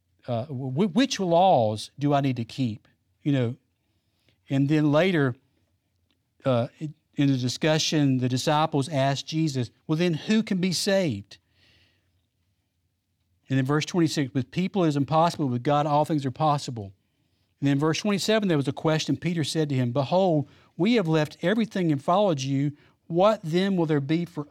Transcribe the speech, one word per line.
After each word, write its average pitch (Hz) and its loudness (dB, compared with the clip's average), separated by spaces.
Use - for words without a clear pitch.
uh, 120 -4
"Wh-, 143 -4
which 262 0
laws 165 2
do 143 0
I 139 2
need 135 0
to 117 -6
keep?" 117 -6
You 151 0
know, 131 0
and 139 2
then 151 4
later, 151 2
uh, 120 2
in 147 -4
the 135 2
discussion, 143 2
the 123 0
disciples 147 0
asked 139 -2
Jesus, 151 -4
"Well, 156 0
then 175 0
who 214 0
can 196 -4
be 180 0
saved?" 175 -2
And 135 0
in 131 2
verse 147 0
twenty-six, 160 -2
"With 131 -4
people 185 -2
it 160 2
is 139 0
impossible, 156 0
with 120 -4
God 147 2
all 147 2
things 151 -2
are 135 -4
possible." 135 -4
And 139 0
in 139 2
verse 156 2
twenty-seven, 208 0
there 165 2
was 135 -2
a 139 -2
question. 156 -2
Peter 170 -4
said 151 -2
to 139 -2
him, 123 0
"Behold, 151 0
we 214 2
have 202 2
left 156 0
everything 190 0
and 139 -2
followed 180 2
you. 139 -2
What 202 2
then 185 0
will 170 0
there 151 0
be 160 -2
for 147 -10